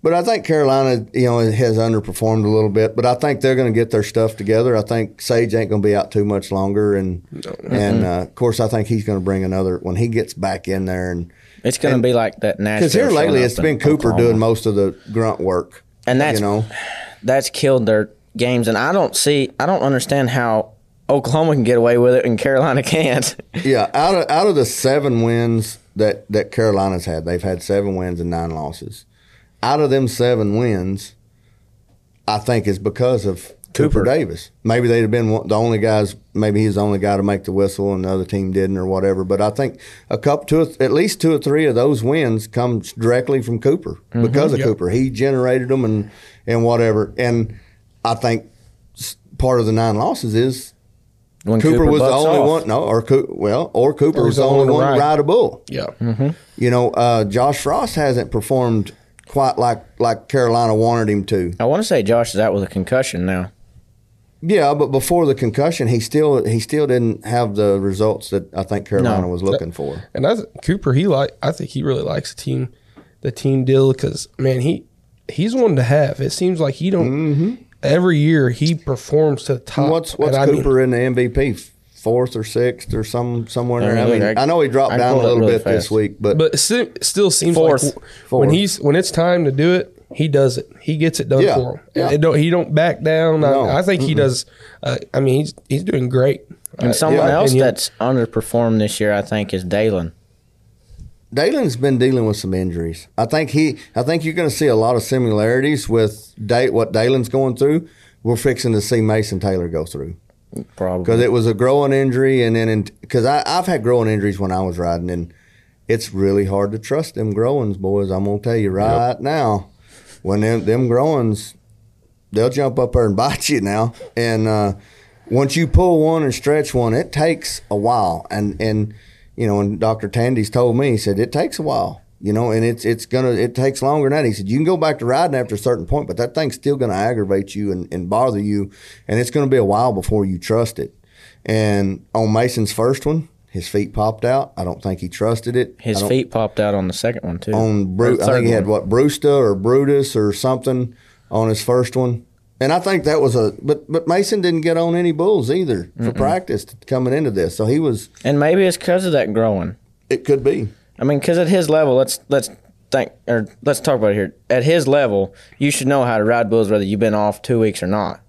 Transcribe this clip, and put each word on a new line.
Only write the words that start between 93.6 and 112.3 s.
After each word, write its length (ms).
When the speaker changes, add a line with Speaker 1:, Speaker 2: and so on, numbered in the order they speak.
Speaker 2:
I, 160
I 20
think 180
he 140
Speaker 1:
Mm-mm. 40
Speaker 2:
does. 280
Uh, 140
I 80
mean, 200
he's, 140
he's 160
doing 240
great. 340
Speaker 3:
And 120
Speaker 2:
Uh, 40
Speaker 3:
someone 280
Speaker 2:
in 40
my 80
Speaker 3:
else 160
Speaker 2:
opinion. 160
Speaker 3:
that's 240
underperformed 800
this 220
year, 120
I 80
think, 320
is 120
Dalen. 480
Speaker 1:
Dalen's 440
been 220
dealing 280
with 100
some 180
injuries. 540
I 80
think 240
he, 260
I 80
think 220
you're 100
gonna 160
see 160
a 100
lot 200
of 60
similarities 840
with 440
Da-, 260
what 220
Dalen's 360
going 280
through. 300
We're 140
fixing 360
to 80
see 200
Mason 380
Taylor 300
go 160
through. 320
Speaker 3:
Probably. 280
Speaker 1:
'Cause 160
it 100
was 160
a 60
growing 400
injury, 500